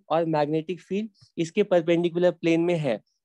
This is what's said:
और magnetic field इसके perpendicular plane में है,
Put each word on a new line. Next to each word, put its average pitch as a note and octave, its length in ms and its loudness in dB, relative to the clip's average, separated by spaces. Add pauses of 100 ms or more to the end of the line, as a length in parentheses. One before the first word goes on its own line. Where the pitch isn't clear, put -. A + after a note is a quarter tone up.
और E3 180 0
magnetic D#3 540 -2
field G#3 280 -6 (280)
इसके E3+ 260 -2
perpendicular F3 680 2
plane E3 300 0
में F3 160 0
है, C3+ 200 -2 (280)